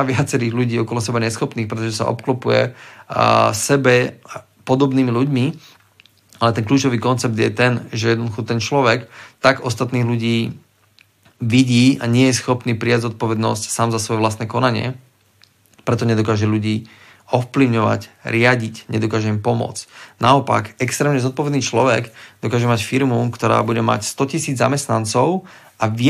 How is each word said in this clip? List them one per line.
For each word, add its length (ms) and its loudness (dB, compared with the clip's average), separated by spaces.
viacerých 480 0
ľudí 240 0
okolo 240 -2
seba 160 -2
neschopných, 480 -4
pretože 320 -4
sa 80 -2
obklopuje, 640 0
a, 400 4
sebe 720 2
podobnými 400 2
ľuďmi, 360 2
ale 80 4
ten 80 -2
kľúčový 400 0
koncept 320 0
je 160 0
ten, 400 0
že 240 0
jednoducho 320 -4
ten 160 -2
človek 480 0
tak 240 2
ostatných 400 -2
ľudí 480 0
vidí 560 4
a 80 -6
nie 240 4
je 80 0
schopný 400 -2
prijať 320 -2
zodpovednosť 560 -4
sám 240 -2
za 80 -2
svoje 240 -4
vlastné 240 -2
konanie, 480 -2
preto 240 -2
nedokáže 400 0
ľudí 400 -2
ovplyvňovať, 960 0
riadiť, 640 0
nedokáže 400 -2
im 120 -2
pomôcť. 440 -4
Naopak, 640 2
extrémne 400 0
zodpovedný 400 -2
človek 480 0
dokáže 240 0
mať 160 2
firmu, 480 0
ktorá 320 2
bude 240 0
mať 200 0
sto 200 -2
tisíc 320 -4
zamestnancov 880 0
a 160 -2
vie 160 2